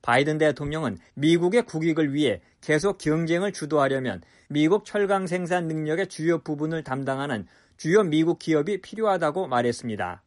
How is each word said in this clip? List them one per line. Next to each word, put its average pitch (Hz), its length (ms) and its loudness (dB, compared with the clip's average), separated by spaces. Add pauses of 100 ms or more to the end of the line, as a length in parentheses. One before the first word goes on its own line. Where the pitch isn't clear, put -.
바이든 143 340 2
대통령은 147 600 -2 (160)
미국의 170 480 4
국익을 160 500 0
위해 135 300 0 (180)
계속 160 380 0
경쟁을 170 560 0
주도하려면 135 680 0 (300)
미국 156 340 2
철강 196 420 0
생산 175 420 -2
능력의 156 400 -2
주요 160 340 0
부분을 156 420 -4
담당하는 135 640 -4 (320)
주요 190 240 4
미국 160 360 2
기업이 160 440 0
필요하다고 185 640 -2
말했습니다. 117 800 -2